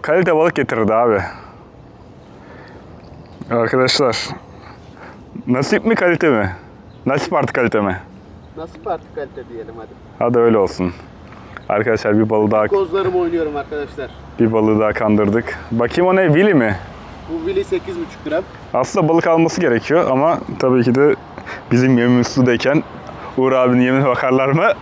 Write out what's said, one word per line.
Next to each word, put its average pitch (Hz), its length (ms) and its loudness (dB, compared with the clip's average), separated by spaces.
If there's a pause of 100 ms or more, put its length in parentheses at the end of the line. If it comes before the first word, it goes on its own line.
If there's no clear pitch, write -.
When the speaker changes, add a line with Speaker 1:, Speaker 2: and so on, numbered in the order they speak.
Speaker 1:
Kalite 175 340 2
balık 160 200 2
getirirdi 113 380 0
abi. 113 280 2 (2250)
Arkadaşlar, 123 800 0 (1160)
nasip 131 380 0
mi 226 100 2
kalite 170 340 2
mi? 104 260 0 (500)
Nasip 143 280 -2
artı 139 200 -2
kalite 113 280 2
mi? 92 160 -2 (600)
Speaker 2:
Nasip 160 300 -14
artı 165 180 -6 (100)
kalite 131 340 -12
diyelim 113 280 -14
hadi. 110 120 -18 (300)
Speaker 1:
Hadi 120 200 2
öyle 117 180 4
olsun. 92 360 0 (760)
Arkadaşlar 110 500 2
bir 110 100 2
balığı 107 220 2
daha - 160 2
Speaker 2:
Kozlarımı 196 500 -2
oynuyorum 170 400 -2
arkadaşlar. 143 520 -10 (300)
Speaker 1:
bir 113 140 2
balığı 107 260 4
daha 107 140 2
kandırdık. 107 680 0 (120)
Bakayım 120 400 0
o 185 40 2
ne, 190 120 2
Willy 180 260 4
mi? 110 220 2 (540)
Speaker 2:
Bu 165 160 -6
Willy 190 180 -2
sekiz - 360 -6
buçuk - 260 -12
gram. 156 180 -4 (300)
Speaker 1:
Aslında 151 360 0
balık 170 180 2
alması 165 340 2
gerekiyor 143 500 2
ama 143 280 2 (200)
tabii 127 240 4
ki 120 120 2
de 143 200 4 (560)
bizim 127 260 4
yemimiz 123 300 2
sudayken 127 560 2 (540)
Uğur 131 140 2
abinin 127 300 4
yemine 131 240 2
bakarlar 131 440 0
mı? 165 180 2 (140)